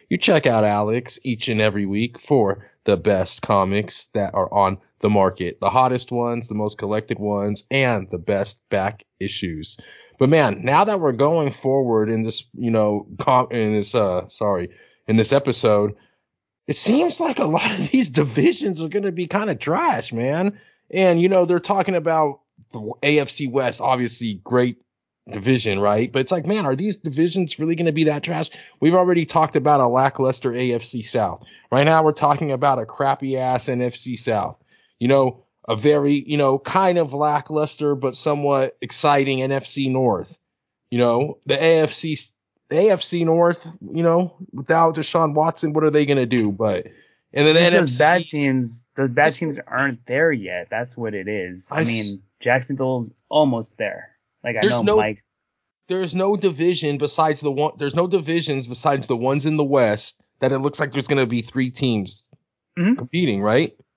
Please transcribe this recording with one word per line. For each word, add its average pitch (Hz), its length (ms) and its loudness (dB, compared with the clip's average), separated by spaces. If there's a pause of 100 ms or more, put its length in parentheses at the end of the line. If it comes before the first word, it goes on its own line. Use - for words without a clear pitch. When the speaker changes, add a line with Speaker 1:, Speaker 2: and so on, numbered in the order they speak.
Speaker 1:
you - 80 0
check 151 300 2
out 113 160 4
Alex 107 600 -2
each 120 260 -6
and 110 100 -2
every 104 260 0
week 107 320 -4
for 107 480 0 (200)
the 104 100 4
best 92 460 -2
comics 98 720 0
that 101 200 -4
are 92 200 -2
on 98 240 2 (240)
the 104 80 2
market. 92 500 0
The 98 100 0
hottest 127 440 0
ones, 120 340 -4
the 107 80 -8
most 107 220 -4
collected 107 420 -4
ones, 104 500 -4
and 123 400 0
the - 80 -8
best 98 520 -4
back 104 340 -4 (160)
issues. 85 580 -8 (400)
But 135 120 2
man, 135 340 2
now 151 220 4
that 202 160 -2
we're 147 100 2
going 143 400 0
forward 120 580 0
in 110 120 0
this, 110 320 -6
you 117 180 -4
know, 107 340 0 (140)
com-, 127 320 2
in 110 220 0
this, 104 200 -2
uh, 92 360 0
sorry, 95 400 -2 (400)
in 110 80 4
this 113 160 4
episode, 107 600 2 (760)
it - 100 -2
seems 302 420 2
like 330 200 -2
a - 60 0
lot 156 320 -2
of 190 140 -4
these 240 180 2
divisions 156 720 0
are 160 60 -4
gonna 196 240 -2
be 170 160 -4
kinda 196 280 -2
trash, 180 580 -2
man. 156 440 -2 (340)
And, 180 280 4
you 175 80 4
know, 190 180 4
they're 175 140 2
talking 190 360 -2
about 156 460 0 (300)
the 110 200 -10 (120)
A 147 160 4
F 139 100 -2
C 143 180 -6
West, 123 340 -2
obviously 120 600 -2
great 123 340 0 (540)
division, 110 480 0
right? 104 320 2
But 123 80 -2
it's 131 120 -2
like, 165 140 -2
man, 202 200 -2
are 135 100 0
these 190 200 -4
divisions 165 640 -2
really 160 160 -2
gonna 170 160 0
be 156 140 0
that 151 180 0
trash? 160 260 -6 (300)
We've 160 140 4
already 180 320 4
talked 156 300 0
about 143 260 4
a 123 60 4
lackluster 131 680 0
A 123 200 -2
F 117 100 -4
C 120 180 -10
South. 107 420 -4 (280)
Right 135 120 4
now, 160 200 4
we're 156 100 4
talking 147 380 0
about 131 280 0
a 113 60 -6
crappy-ass 131 840 -2
N 123 140 -2
F 123 140 -4
C 123 200 -8
South. 104 400 -4 (440)
You 120 100 0
know, 131 340 2 (240)
a 113 80 -2
very, 143 520 2
you 147 100 -2
know, 139 220 2
kind 185 380 2
of 147 160 -2
lackluster, 147 840 -2
but 127 200 -4
somewhat 143 640 0
exciting 139 600 0
N 135 100 -2
F 135 140 -4
C 135 240 -4
North. 120 480 -2 (540)
You 120 80 -2
know, 123 460 0
the 139 160 0
A 160 200 4
F 151 120 0
C, 156 240 -6 (520)
the 147 80 0
A 208 140 6
F 175 100 2
C 170 220 -2
North, 170 440 2 (260)
you 165 100 -2
know, 170 300 2 (200)
without 165 420 2
Deshaun 160 380 0
Watson, 156 400 0
what 156 100 2
are 156 60 4
they 147 160 4
gonna 135 200 2
do? 110 260 0
But, 98 340 -2 (480)
and 147 140 4
then 156 80 6
the 170 80 6
Speaker 2:
It's 175 80 6
just - 20 4
Speaker 1:
N 175 80 6
F 165 60 2
C 127 60 -2
Speaker 2:
those 123 40 -4
bad 165 240 4
Speaker 1:
East - 100 -10
Speaker 2:
teams, 131 640 -2
those 135 180 -2
bad 143 140 4
Speaker 1:
Just 151 100 0
Speaker 2:
teams 151 300 -6
aren't 123 380 -4
there 151 260 0
yet. 90 380 -6
That's 120 260 -6
what 113 200 -6
it 92 120 -6
is. 92 440 -8
I 151 100 -2
Speaker 1:
I - 40 0
Speaker 2:
mean, 117 160 -2
Speaker 1:
s- 101 180 -8 (200)
Speaker 2:
Jacksonville's 127 720 -2 (180)
almost 131 480 0
there. - 320 -6 (340)
Like, 120 140 -6
I 107 40 -2
Speaker 1:
There's 117 220 2
Speaker 2:
know - 0 -
Speaker 1:
no 104 140 2
Speaker 2:
Mike. 107 260 -2 (640)
Speaker 1:
there's 185 280 -4
no 196 200 2
division 160 640 0
besides 147 440 0
the 147 100 -2
one, 147 260 -2
there's 143 180 -6
no 175 120 0
divisions 151 600 -2
besides 131 400 -2
the 123 100 0
ones 135 280 0
in 156 120 0
the 147 60 2
West 120 580 2 (180)
that 131 120 2
it 135 80 0
looks 143 200 -4
like 139 120 -4
there's 131 160 -4
gonna 135 180 2
be 117 160 -2
three 127 280 -4
teams 113 540 -2 (540)
Speaker 2:
Mm-hmm. 196 180 2
Speaker 1:
competing, 123 460 -2
right? 120 340 2 (220)